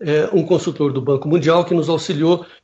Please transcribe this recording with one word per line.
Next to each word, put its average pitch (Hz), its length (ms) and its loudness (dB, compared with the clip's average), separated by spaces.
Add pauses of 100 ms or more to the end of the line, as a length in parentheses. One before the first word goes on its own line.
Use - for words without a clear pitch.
é, 151 300 0
um 170 140 2
consultor 151 480 0
do 131 80 -4
Banco 139 260 -2
Mundial 165 380 2
que 175 80 -4
nos 160 160 0
auxiliou 165 560 0 (180)